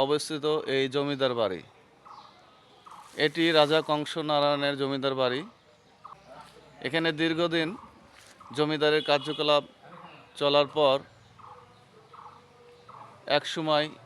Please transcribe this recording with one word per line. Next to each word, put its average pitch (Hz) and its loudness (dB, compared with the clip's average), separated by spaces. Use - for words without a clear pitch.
অবস্থিত 147 -2
এই 135 2
জমিদার 139 0
বাড়ি। 95 -2
এটি 160 0
রাজা 151 6
কংস 151 -2
নারায়ণের 143 0
জমিদার 135 -2
বাড়ি। 127 0
এখানে 165 0
দীর্ঘদিন 165 0
জমিদারের 151 2
কার্যকলাপ 147 2
চলার 143 4
পর 139 6
একসময় 156 -2